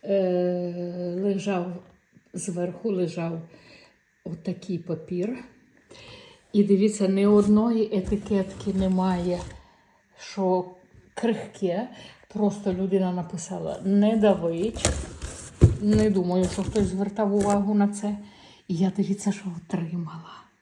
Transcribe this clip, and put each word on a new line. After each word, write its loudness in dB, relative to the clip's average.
е, -2
лежав, -2
зверху -6
лежав -4
отакий -8
папір. -6
І 6
дивіться, 4
ні 4
одної 4
етикетки -2
немає, 0
що 0
крихке. -2
Просто 0
людина 2
написала: -6
«Не 4
давить». 2
Не 4
думаю, 2
що -4
хтось 0
звертав -2
увагу 2
на 4
це. -4
І -2
я, 2
дивіться, -2
що -6
отримала. -8